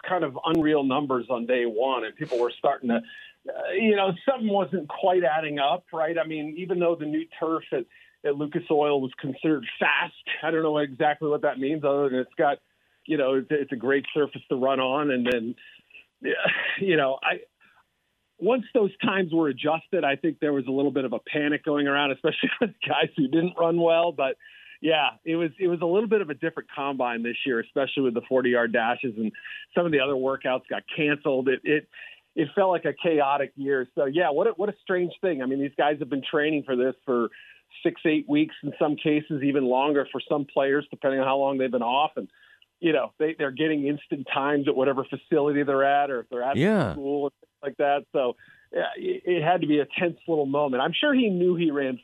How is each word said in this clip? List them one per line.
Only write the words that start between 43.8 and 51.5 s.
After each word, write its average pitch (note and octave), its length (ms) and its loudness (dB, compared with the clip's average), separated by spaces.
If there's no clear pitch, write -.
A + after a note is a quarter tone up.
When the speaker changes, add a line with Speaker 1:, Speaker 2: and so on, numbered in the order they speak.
Speaker 1:
instant D3 440 -6
times C#3+ 360 0
at C3+ 80 2
whatever C3 280 2
facility C#3+ 600 0
they're C3+ 180 2
at, C#3+ 280 2
or B2 100 -4
if A2+ 80 -12
they're A#2+ 160 -4
at C3+ 120 0
Speaker 2:
Yeah. D#3+ 360 2
Speaker 1:
school C#3 320 -2
and C#3 160 -2
things - 220 -20
like C#3+ 160 -8
that. C#3+ 340 2
So B2+ 240 0
yeah, E3+ 100 -2
it, F#3 300 -4
it F3 160 2
had E3+ 200 2
to D3+ 40 -2
be D3 140 4
a C3+ 60 0
tense F3 200 -2
little D#3 180 2
moment. C#3 340 0
I'm D#3 120 0
sure D4 200 2
he B3 180 4
knew F3+ 260 2